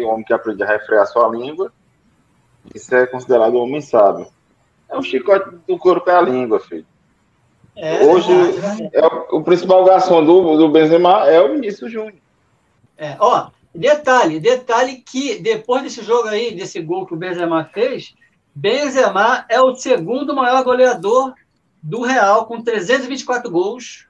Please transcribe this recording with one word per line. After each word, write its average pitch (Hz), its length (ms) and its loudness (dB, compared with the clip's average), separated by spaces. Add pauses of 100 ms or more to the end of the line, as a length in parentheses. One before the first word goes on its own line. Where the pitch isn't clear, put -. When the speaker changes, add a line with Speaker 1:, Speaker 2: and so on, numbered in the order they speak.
Speaker 1:
o 117 80 -6
homem 110 160 -4
que - 80 -4
aprende 107 300 -4
a 98 40 -4
refrear 107 400 0
sua 117 220 0
língua, 143 440 -8 (1040)
isso - 200 -8
é 127 120 4
considerado 123 480 0
um 123 80 2
homem 139 180 -6
sábio. 98 460 2 (640)
É - 80 -10
o 277 60 -6
chicote 190 540 -2 (100)
do 180 120 -4
corpo, 180 320 0
é 175 60 4
a 175 40 4
língua, 127 400 -2
filho. 80 260 -16 (880)
Speaker 2:
É, - 300 -2
Speaker 1:
Hoje, 180 280 4
Speaker 2:
verdade, 202 480 0
verdade. 202 100 -12
Speaker 1:
é 156 140 2
o, - 320 -2
o 156 60 -6
principal 185 400 4
garçom 185 400 4
do, 170 320 4
do 160 140 6
Benzema 165 580 4
é 160 120 6
o 214 120 2
Vinícius 233 400 -8
Júnior. 214 220 -12 (840)
Speaker 2:
É, 151 240 -12
ó, 226 300 0 (240)
detalhe, 240 640 0
detalhe 254 560 0
que 262 420 -8
depois 226 440 -4
desse 240 200 -12
jogo 226 260 -2
aí, 214 260 -6
desse 180 260 -12
gol 180 260 -8
que 175 80 -14
o - 20 -10
Benzema 170 560 -4
fez, 226 420 -6 (400)
Benzema 240 960 0
é 240 100 0
o 262 140 2
segundo 254 600 -4
maior 262 300 0
goleador 254 680 0 (480)
do 180 180 -8
Real, 226 460 2
com 233 160 -12
trezentos 233 420 -2
e 254 40 -14
vinte 269 120 -10
e - 60 -14
quatro 240 240 -6
gols, 202 600 -6